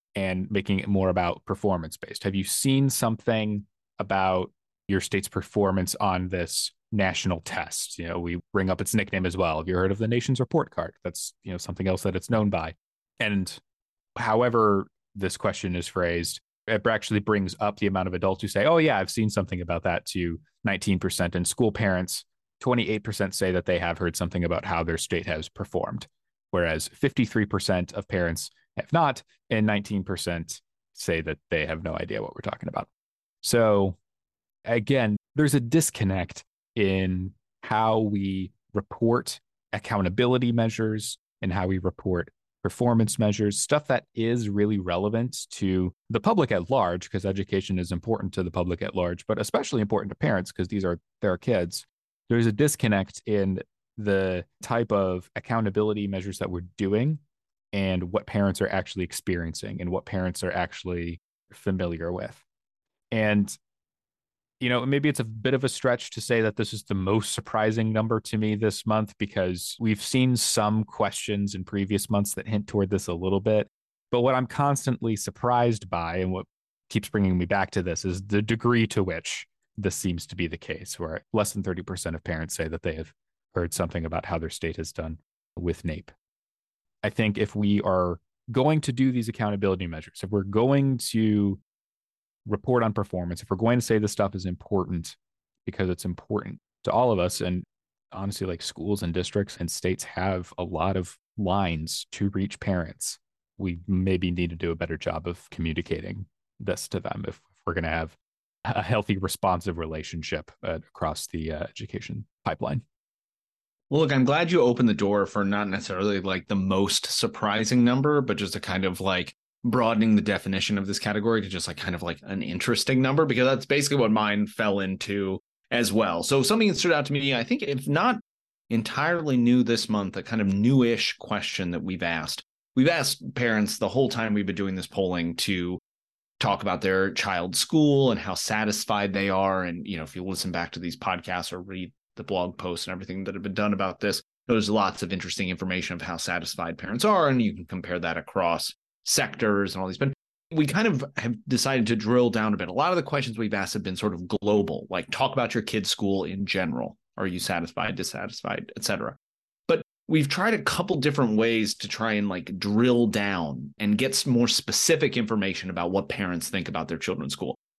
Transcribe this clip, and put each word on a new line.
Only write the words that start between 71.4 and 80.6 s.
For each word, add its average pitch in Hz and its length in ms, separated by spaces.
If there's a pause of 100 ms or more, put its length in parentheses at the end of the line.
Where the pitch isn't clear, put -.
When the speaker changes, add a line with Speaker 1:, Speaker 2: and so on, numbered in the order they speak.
Speaker 1:
in 95 100
previous 98 460
months 101 240
that - 140
hint 104 180
toward 98 240
this 98 160
a 87 80
little 92 260
bit. 107 300 (420)
But 120 100
what 131 120
I'm 127 140
constantly 135 680
surprised 120 760
by 85 260
and 92 140
what 92 160 (420)
keeps 107 180
bringing 95 300
me 90 80
back 95 260
to 92 120
this 87 200
is 92 200
the 101 180
degree 117 460
to 104 160
which 85 420 (320)
this 95 180
seems 87 300
to - 100
be 90 120
the 82 100
case, - 400